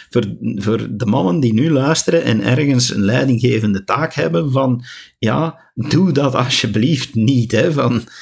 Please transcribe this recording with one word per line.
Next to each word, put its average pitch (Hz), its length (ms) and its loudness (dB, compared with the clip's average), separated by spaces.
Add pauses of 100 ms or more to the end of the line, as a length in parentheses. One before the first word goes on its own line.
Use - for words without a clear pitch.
voor, 117 140 0 (320)
voor 110 360 -2
de 104 140 -6
mannen 165 340 0
die 120 140 2
nu 143 180 2
luisteren 156 520 0
en 110 180 0
ergens 131 480 2
een - 120 -2
leidinggevende 113 840 0
taak 151 300 -2
hebben: 165 380 -2
van, 127 320 0 (360)
ja, 147 400 -2 (140)
doe 160 380 2
dat 139 240 0
alsjeblieft 123 800 0
niet, 113 360 2
hè, 131 200 2
van, 123 320 0 (180)